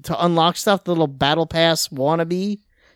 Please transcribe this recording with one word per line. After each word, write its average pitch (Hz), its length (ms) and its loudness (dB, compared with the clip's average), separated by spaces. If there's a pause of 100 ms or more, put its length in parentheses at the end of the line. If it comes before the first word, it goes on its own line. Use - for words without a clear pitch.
to 170 220 -2
unlock 170 320 2
stuff, 202 280 0
the 175 80 -4
little 165 140 2
battle 143 400 0
pass 165 420 0
wannabe 165 720 -2 (360)